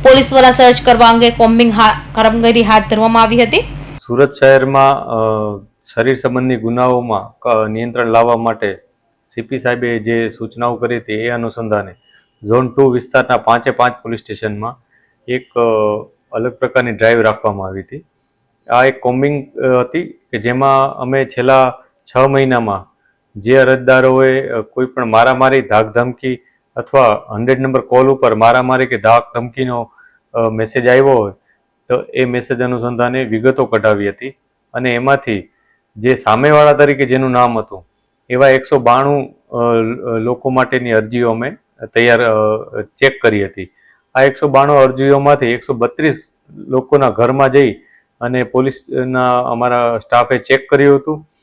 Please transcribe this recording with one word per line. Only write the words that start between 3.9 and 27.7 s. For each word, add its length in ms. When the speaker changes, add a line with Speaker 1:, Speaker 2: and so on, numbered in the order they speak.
Speaker 2:
સુરત 240
શહેરમાં, 640
અ, 680
શરીર 220
સંબંધી 400
ગુનાઓમાં 840
ક-, 280
નિયંત્રણ 400
લાવવા 300
માટે 400
સી 160
પી 180
સાહેબે 400
જે 300
સૂચનાઓ 460
કરી 220
હતી, 160
એ 160
અનુસંધાને 680
ઝોન 220
ટુ 200
વિસ્તારના 480
પાંચે 340
પાંચ 320
પોલીસ 160
સ્ટેશનમાં 600
એક, 300
અ, 60
અલગ 200
પ્રકારની 400
ડ્રાઈવ 300
રાખવામાં 460
આવી 140
હતી. 240
આ 120
એક 160
કોમ્બિંગ, 580
અ, 240
હતી 220
કે 340
જેમાં 560
અમે 320
છેલ્લા 480
છ 140
મહિનામાં 680
જે 220
અરજદારોએ, 920
અ, 120
કોઈ 240
પણ 200
મારામારી, 560
ધાકધમકી 800
અથવા 540
હન્ડ્રેડ 300
નંબર 220